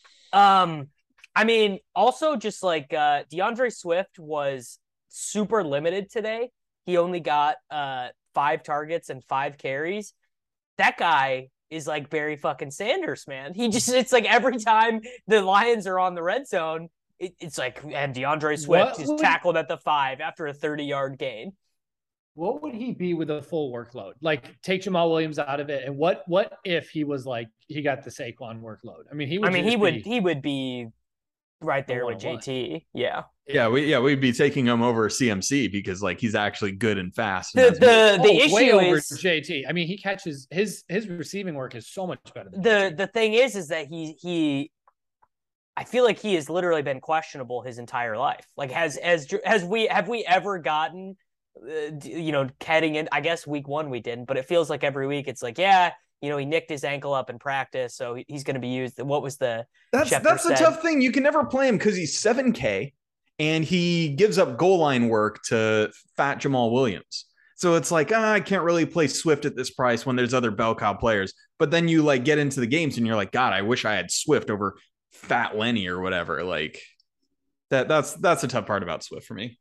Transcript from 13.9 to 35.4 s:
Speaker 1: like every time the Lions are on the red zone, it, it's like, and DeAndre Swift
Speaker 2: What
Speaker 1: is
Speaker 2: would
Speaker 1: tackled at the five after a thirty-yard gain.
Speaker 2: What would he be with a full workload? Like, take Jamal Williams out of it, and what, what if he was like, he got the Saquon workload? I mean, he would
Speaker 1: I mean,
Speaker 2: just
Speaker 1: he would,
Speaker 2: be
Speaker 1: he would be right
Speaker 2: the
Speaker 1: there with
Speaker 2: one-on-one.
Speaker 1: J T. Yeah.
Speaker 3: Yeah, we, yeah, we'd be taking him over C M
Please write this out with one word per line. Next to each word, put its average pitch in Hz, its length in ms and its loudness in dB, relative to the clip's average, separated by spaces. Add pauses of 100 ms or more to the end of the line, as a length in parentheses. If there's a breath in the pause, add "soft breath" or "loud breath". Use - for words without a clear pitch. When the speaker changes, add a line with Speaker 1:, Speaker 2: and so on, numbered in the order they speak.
Speaker 1:
like 233 120 6
every 240 340 2
time 226 420 2 (280 loud breath)
the 208 120 6
Lions 202 460 4
are 185 140 0
on 185 160 0
the 170 60 -6
red 214 260 -2
zone, 165 400 -4 (300)
it, 180 200 -10
it's 170 200 -12
like, 127 260 -6
and 143 280 -6
DeAndre 147 460 -2
Swift 170 380 2
Speaker 2:
What - 40 -10
Speaker 1:
is 139 80 -4
Speaker 2:
would - 100 0
Speaker 1:
tackled 175 380 2
at 160 120 -2
the 170 100 -4
five 139 420 -2
after 160 280 -8
a 143 40 -6
thirty-yard 143 640 -4
gain. 127 360 -10 (840)
Speaker 2:
What 208 280 -6
would 294 120 -10
he 226 180 -8
be 175 220 -2
with 156 160 -4
a 151 100 -4
full 147 320 -6
workload? 113 480 -12
Like, 156 420 -4
take 185 200 -2
Jamal 170 280 2
Williams 160 280 0
out 143 220 -4
of 143 100 -8
it, 135 140 -6
and 139 120 -8
what, 170 300 0
what 185 380 0
if 170 260 -2
he 151 140 -4
was 143 200 -4
like, 120 220 -6 (220)
he 147 140 -8
got 139 200 -2
the 123 80 -14
Saquon 117 500 -12
workload? 110 500 -18
I 139 40 -14
mean, 147 140 -6
he 180 100 -4
would 208 100 2
Speaker 1:
I 180 40 4
mean, 180 100 2
Speaker 2:
just 208 80 2
Speaker 1:
he 240 60 2
would, 202 180 2
Speaker 2:
be 113 60 -6
Speaker 1:
he 233 200 -2
would 165 220 0
be 131 460 -6 (720)
right 139 260 -2
Speaker 2:
the 127 80 -4
Speaker 1:
there 123 120 -2
with 117 100 -4
Speaker 2:
one-on-one. 120 260 -8
Speaker 1:
J 131 260 -6
T. 160 240 -10
Yeah. 120 300 -4 (240)
Speaker 3:
Yeah, 135 220 2
we, 135 160 2
yeah, 147 140 4
we'd 135 240 2
be 127 100 4
taking 139 340 2
him 120 160 4
over 113 280 2
C 123 200 2
M 95 120 -2